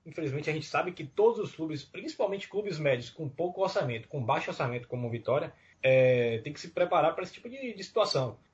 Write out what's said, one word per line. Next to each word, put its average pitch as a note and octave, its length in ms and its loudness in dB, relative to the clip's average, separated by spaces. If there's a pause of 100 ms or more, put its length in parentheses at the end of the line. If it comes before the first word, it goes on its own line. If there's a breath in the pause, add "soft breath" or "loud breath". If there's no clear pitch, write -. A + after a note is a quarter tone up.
Infelizmente, D3+ 460 -4
a - 20 -2
gente D#3 140 -4
sabe E3+ 260 -2
que D#3+ 120 -12
todos G#3+ 340 4
os F3+ 160 -6
clubes, D#3 280 -6
principalmente G3 640 -4
clubes G3 320 -6
médios, C3 300 2
com D3+ 220 -8
pouco F3+ 320 -2
orçamento, D3 460 0
com C#3 140 -6
baixo C#3+ 280 0
orçamento B2 380 -4
como B2 200 -4
o - 20 -4
Vitória, B2 420 0 (300 soft breath)
é, B2+ 640 6
tem D3 80 -6
que - 80 -12
se E3+ 80 -12
preparar F3 460 4
pra F#3 100 -6
esse - 80 -12
tipo - 160 -16
de, B3+ 240 -8
de F#3+ 120 -10
situação. C3+ 520 0 (180)